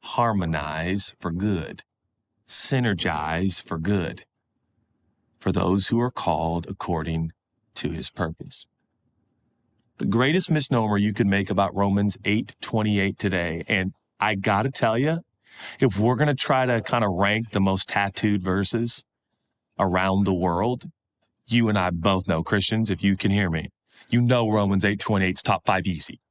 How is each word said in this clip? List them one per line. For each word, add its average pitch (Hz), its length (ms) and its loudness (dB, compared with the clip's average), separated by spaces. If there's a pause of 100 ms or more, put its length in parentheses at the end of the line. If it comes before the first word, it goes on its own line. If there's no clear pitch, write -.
harmonize 87 1160 -2
for 87 120 -6
good, 90 520 -4 (640)
synergize 90 1120 0
for - 160 -8
good, 90 460 -2 (1120)
for - 140 -4
those 90 380 2
who 117 100 2
are - 120 0
called 82 580 -2
according 82 640 -4 (420)
to - 140 -4
his - 200 -4
purpose." - 560 -8 (1300)
The - 80 -6
greatest 131 440 2
misnomer 117 480 2
you 104 160 2
can 101 160 0
make 98 200 0
about 98 260 0
Romans 101 480 0
eight 107 380 -2
twenty-eight 104 580 0
today, 87 480 -2
and 95 240 0 (300)
I 107 140 0
gotta 101 360 0
tell 117 260 0
you, 151 200 0 (640)
if 95 180 2
we're 117 160 4
gonna 147 180 2
try 135 320 0
to 120 160 0
kinda 113 280 0
rank 101 420 0
the 101 80 0
most 95 300 0
tattooed 101 520 0
verses 101 600 0 (760)
around 95 460 2
the 95 100 2
world, 92 560 0 (560)
you 117 220 2
and 104 100 2
I 90 120 2
both 90 360 0
know, 82 160 0
Christians, 107 480 0
if 90 140 -2
you 98 140 2
can 101 140 0
hear 101 180 2
me, 80 200 -4 (400)
you 123 120 4
know 120 280 4
Romans 101 360 2
eight 101 140 2
twenty-eight's 95 440 0
top - 220 0
five 95 200 0
easy. - 440 -2